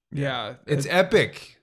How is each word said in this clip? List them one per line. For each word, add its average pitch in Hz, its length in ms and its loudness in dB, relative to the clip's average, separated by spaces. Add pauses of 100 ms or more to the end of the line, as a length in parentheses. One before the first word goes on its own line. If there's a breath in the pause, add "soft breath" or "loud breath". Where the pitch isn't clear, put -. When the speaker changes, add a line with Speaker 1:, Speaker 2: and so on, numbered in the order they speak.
(120)
Speaker 1:
yeah. 127 440 -6 (120)
Speaker 2:
It's 143 180 -2
Speaker 1:
It - 40 -8
Speaker 2:
epic. 180 720 0